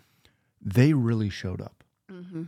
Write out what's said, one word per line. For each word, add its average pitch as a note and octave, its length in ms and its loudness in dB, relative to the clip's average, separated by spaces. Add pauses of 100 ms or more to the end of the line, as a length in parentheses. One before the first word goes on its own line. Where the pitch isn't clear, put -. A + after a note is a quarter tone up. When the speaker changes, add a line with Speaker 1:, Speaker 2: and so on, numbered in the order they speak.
(600)
Speaker 1:
they B2 320 4
really A#2 360 0
showed F#2+ 320 -8
up. - 220 -18 (280)
Speaker 2:
Mm-hmm. F3+ 360 -14